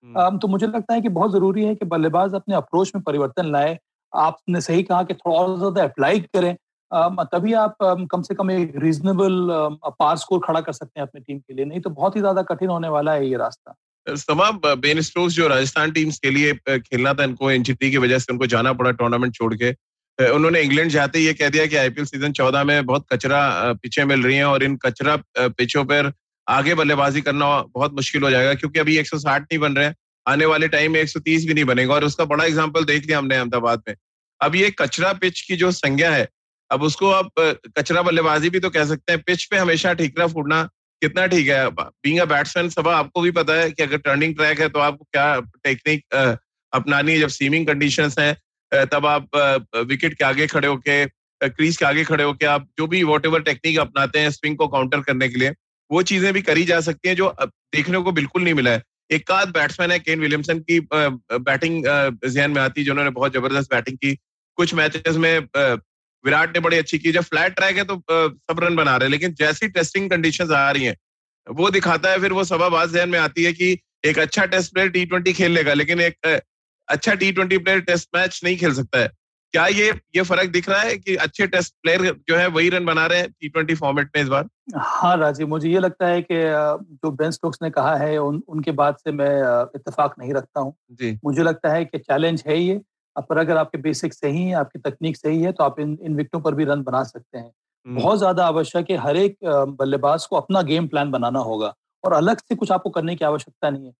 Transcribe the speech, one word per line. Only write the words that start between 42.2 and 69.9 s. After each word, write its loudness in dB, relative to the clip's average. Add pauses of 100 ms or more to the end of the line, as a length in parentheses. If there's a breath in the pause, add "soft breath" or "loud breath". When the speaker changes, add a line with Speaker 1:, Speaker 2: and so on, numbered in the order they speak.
Speaker 1:
a 0
batsman, 0
सबा, 0
आपको -2
भी 2
पता 0
है 2
कि -2
अगर -2
टर्निंग 0
ट्रैक 0
है, 2
तो -2
आपको 0
क्या 0
टेक्निक, -4
अ, 2 (380)
अपनानी 0
है। 2
जब 2
सीमिंग -2
कंडीशंस 0
हैं, 0 (420)
अ, 4
तब 0
आप, 0
अ, 2
विकेट -2
के -2
आगे 2
खड़े 0
होके, 0
अ, -6 (360)
क्रीज 0
के 0
आगे 2
खड़े 0
होके 0
आप 0 (100)
जो -2
भी 0
whatever 2
टेक्निक 0
अपनाते 0
हैं 2
स्विंग -6
को 0
काउंटर -2
करने 0
के -4
लिए, 0 (380)
वो 2
चीजें 0
भी -2
करी 2
जा 2
सकती -4
हैं, 0
जो 2
अब -4
देखने -4
को 0
बिल्कुल -2
नहीं 2
मिला 2
है। 0 (280)
एक -2
आध 2
बैट्समैन -2
है, 2
केन -2
विलियमसन 0
की, 0
अ, -2
अ, 0 (200)
बैटिंग, 0
अ, 0
जहन 0
में 0
आती -2
है, -2
जिन्होंने 0
बहुत -2
जबरदस्त -2
बैटिंग -2
की। -2 (420)
कुछ 0
मैचेस 0
में, 2
अ, 2 (460)
विराट 2
ने 2
बड़ी 2
अच्छी -2
की। 0
जब 2
फ्लैट -2
ट्रैक 0
है, 0
तो, -4
अ, 0
सब -6
रन 0
बना 2
रहे 2
हैं, 0
लेकिन -2
जैसी 0
टेस्टिंग -2